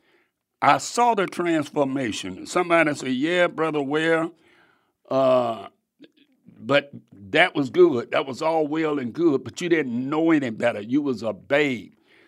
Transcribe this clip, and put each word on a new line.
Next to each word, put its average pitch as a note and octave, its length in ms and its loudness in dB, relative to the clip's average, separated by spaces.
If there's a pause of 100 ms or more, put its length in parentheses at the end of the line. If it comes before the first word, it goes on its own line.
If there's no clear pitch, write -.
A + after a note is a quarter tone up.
(640)
I C#3 160 4
saw A#3+ 360 0
the G3 120 0
transformation. C#3 1200 -4
Somebody E3+ 480 0
said, C3 180 -6
"Yeah, E3+ 360 0
Brother D3+ 340 -2
Ware, D#3+ 480 0 (800)
uh, B2+ 580 2 (800)
but C3+ 440 -2 (220)
that C#3+ 420 0
was C#3+ 140 -2
good. C3+ 440 4
That D#3 140 0
was C3 140 -10
all D#3+ 260 0
well D3+ 320 -2
and A#2+ 140 -6
good, D3 320 0
but - 160 -12
you F3 80 -6
didn't C3 400 0
know D#3+ 220 2
any C#3 200 2
better. A2 300 0
You B2 220 0
was B2+ 200 -4
a A2 100 -4
babe." A#2 640 -2 (340)